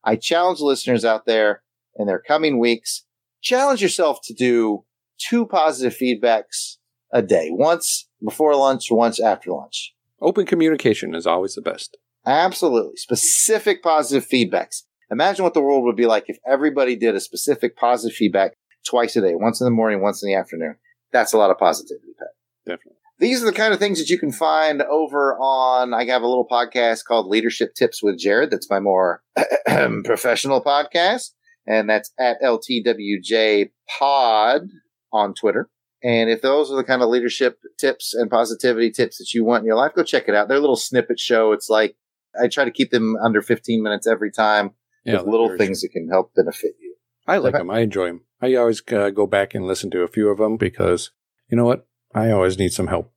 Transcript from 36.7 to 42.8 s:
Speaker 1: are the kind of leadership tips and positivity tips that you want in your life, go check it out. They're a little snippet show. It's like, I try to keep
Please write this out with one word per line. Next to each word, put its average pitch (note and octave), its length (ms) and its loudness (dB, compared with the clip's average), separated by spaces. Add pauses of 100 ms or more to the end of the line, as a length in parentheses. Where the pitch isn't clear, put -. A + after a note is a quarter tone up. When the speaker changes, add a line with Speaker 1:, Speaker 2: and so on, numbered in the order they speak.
Speaker 1:
are C3+ 40 -6
the C3 80 -2
kind B2+ 180 0
of A#2 80 4
leadership B2 480 0 (220)
tips - 340 -4
and A2+ 160 -2
positivity A#2 600 0
tips A#2 260 -4
that - 160 -12
you A#2 100 0
want A2+ 180 2
in A2 40 -8
your A2 120 2
life, C#3+ 180 0
go - 80 0
check - 240 -2
it G#2 80 0
out. G#2 120 2
They're C3+ 100 0
a C#3+ 40 2
little C#3+ 140 2
snippet A#2+ 440 -2
show. A2 340 2
It's - 160 -6
like, G#2+ 260 2 (440)
I B2 100 2
try C#3 160 0
to A#2 60 -4
keep C3 200 -2